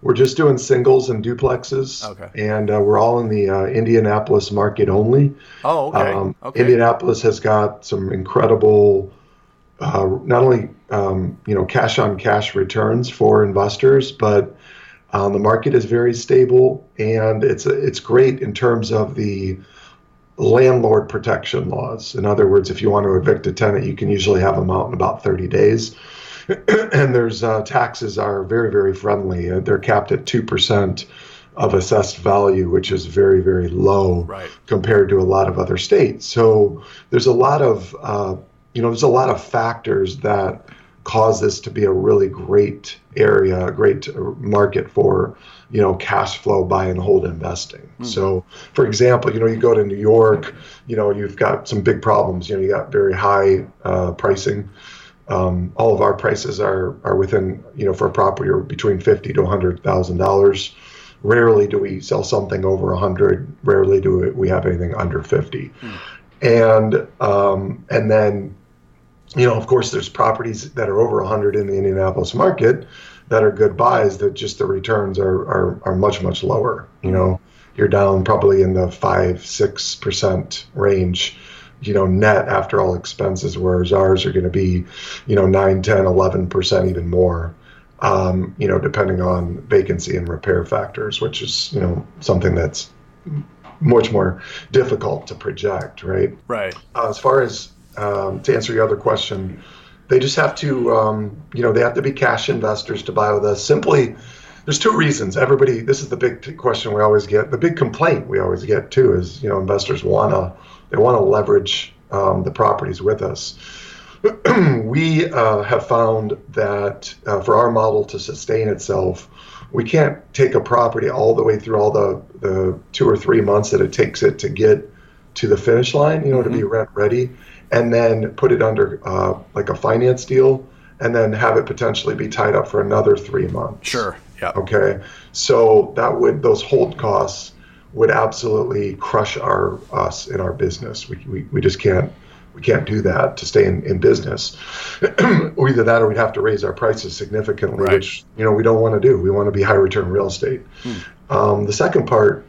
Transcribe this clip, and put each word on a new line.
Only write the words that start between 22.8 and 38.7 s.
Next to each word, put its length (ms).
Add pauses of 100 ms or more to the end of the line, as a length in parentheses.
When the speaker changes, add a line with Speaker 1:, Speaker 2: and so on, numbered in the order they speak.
Speaker 1:
you 100
want 160
to 100
evict 320
a 40
tenant, 320
you 100
can 140
usually 320
have 160
them 140
out 180
in 60
about 280
thirty 260
days. 480 (520)
<clears throat> 200 (240)
And 220
there's, 300
uh, 180
taxes 560
are 240
very, 280
very 240
friendly. 560
Uh, 100
they're 180
capped 340
at 140
two 160
percent 640 (500)
of 180
assessed 440
value, 520
which 200
is 160
very, 340
very 280
low 540
Speaker 2:
Right. 260 (180)
Speaker 1:
compared 440
to 100
a 20 (140)
lot 120
of 100
other 180
states. 500
So 560 (280)
there's 160
a 60
lot 300
of, 400
uh, 340 (380)